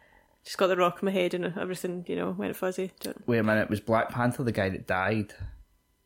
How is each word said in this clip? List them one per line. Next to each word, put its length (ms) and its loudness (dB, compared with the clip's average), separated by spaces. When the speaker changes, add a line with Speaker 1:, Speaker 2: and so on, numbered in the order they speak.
Speaker 1:
Just 120 -12
got 100 4
The 100 2
Rock 240 2
in 60 2
my 40 0
head 220 2
and 240 -2
everything, 500 -6
you 80 -4
know, 160 -2
went 240 -4
fuzzy. 360 -4
Don't 260 -10
Speaker 2:
Wait 120 4
a 40 4
minute, 260 4
was 120 0
Black 280 2
Panther 340 0
the 100 2
guy 160 2
that 180 -6
died? 460 0